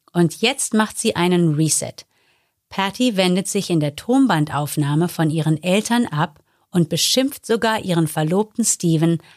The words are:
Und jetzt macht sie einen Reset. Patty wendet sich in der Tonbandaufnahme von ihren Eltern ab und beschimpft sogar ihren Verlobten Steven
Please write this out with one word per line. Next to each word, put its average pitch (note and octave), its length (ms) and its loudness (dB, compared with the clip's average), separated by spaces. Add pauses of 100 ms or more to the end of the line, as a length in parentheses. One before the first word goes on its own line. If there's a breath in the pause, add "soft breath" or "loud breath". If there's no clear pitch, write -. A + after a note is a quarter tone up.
(120)
Und E3+ 300 0
jetzt B3+ 320 -2
macht G#3+ 240 -2
sie - 180 -2
einen F3 380 2
Reset. - 520 -2 (600)
Patty G3 480 -2
wendet F#3 320 2
sich F#3+ 220 -4
in E3 100 2
der D3 160 -2
Tonbandaufnahme D3+ 1120 0
von D#3+ 220 -2
ihren D#3 320 0
Eltern G#3+ 440 0
ab D#3 340 -4 (300)
und F3 200 2
beschimpft - 560 -2
sogar A3 340 0
ihren E3 260 0
Verlobten F#3 600 -2
Steven E3 560 2 (140 soft breath)